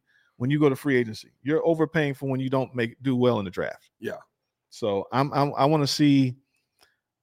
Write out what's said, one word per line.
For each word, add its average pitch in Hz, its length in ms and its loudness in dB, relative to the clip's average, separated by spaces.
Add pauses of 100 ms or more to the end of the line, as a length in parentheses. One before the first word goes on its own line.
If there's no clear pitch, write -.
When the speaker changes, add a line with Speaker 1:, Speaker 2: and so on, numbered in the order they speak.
(380)
Speaker 1:
when 123 120 -2
you 147 100 2
go 151 80 6
to 131 80 2
free 135 220 0
agency. 113 320 -4 (140)
You're 151 220 0
overpaying 156 500 0
for 139 120 -8
when 131 120 -2
you 131 100 -4
don't 131 260 -2
make, 120 280 -4
do 131 120 0
well 123 240 2
in 98 60 -4
the 90 60 -8
draft. - 480 -8
Speaker 2:
Yeah. 107 180 -8 (540)
Speaker 1:
So 98 400 -4
I'm, 139 220 0
I'm, 143 220 0
I 135 100 2
wanna 147 220 2
see, 139 480 2 (880)